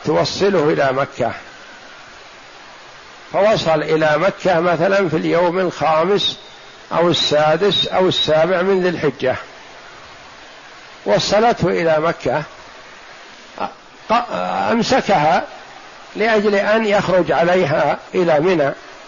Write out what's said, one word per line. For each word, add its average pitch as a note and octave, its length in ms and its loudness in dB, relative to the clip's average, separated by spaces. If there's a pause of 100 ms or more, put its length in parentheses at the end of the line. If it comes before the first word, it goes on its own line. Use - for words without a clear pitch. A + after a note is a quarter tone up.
توصله E3 680 0
إلى C#3+ 200 0
مكة، C3 400 -4 (2000)
فوصل E3 500 2
إلى D#3 360 2
مكة F3+ 420 0
مثلًا F3+ 480 0
في D3+ 80 -2
اليوم E3+ 420 0
الخامس D#3+ 800 0 (540)
أو E3+ 160 2
السادس E3 800 2
أو F#3 200 0
السابع E3 540 0
من F#3+ 200 2
ذي F3+ 60 0
الحجة، C#3 480 -2 (1700)
وصلته G3+ 640 2
إلى E3+ 320 0
مكة، D3+ 420 -2 (1700)
ق-، - 220 0 (400)
أمسكها G#3+ 720 0 (720)
لأجل G#3+ 380 0
أن G#3+ 320 0
يخرج F3+ 460 0
عليها E3+ 680 0 (160)
إلى E3+ 260 2
منى، D#3 320 0 (340)